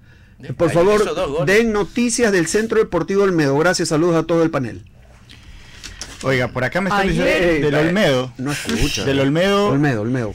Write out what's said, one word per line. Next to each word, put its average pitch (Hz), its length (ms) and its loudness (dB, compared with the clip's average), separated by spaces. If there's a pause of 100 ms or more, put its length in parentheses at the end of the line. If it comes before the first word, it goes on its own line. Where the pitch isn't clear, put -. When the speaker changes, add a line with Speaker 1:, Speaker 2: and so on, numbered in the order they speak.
(380)
Speaker 1:
Ya, 139 140 -12
Speaker 2:
Por 165 160 0
Speaker 1:
ahí - 60 -2
Speaker 2:
favor, 202 280 4
Speaker 1:
hizo 180 120 -2
dos 165 180 -2
goles. 165 240 2
Speaker 2:
den 226 160 2
noticias 226 580 0
del 175 160 2
Centro 220 320 0
Deportivo 196 460 0
Olmedo. 151 340 2
Gracias, 175 300 2
saludos 165 260 2
a 160 100 2
todo 165 200 2
el 160 60 2
panel. 117 340 -6 (1400)
Speaker 3:
Oiga, 127 260 0
por 127 160 -4
acá 147 160 -2
me 196 80 -2
están 196 200 0
Speaker 4:
Ayer - 180 0
Speaker 3:
diciendo 165 400 2
del 143 80 0
Speaker 2:
Eh, 151 140 2
Speaker 3:
Olmedo. 143 500 0
Speaker 2:
no 135 140 -4
escucha. - 520 -4
Speaker 3:
Del 139 160 0
Olmedo. 190 480 2
Speaker 2:
Olmedo, 139 340 0
Olmedo, 117 320 -4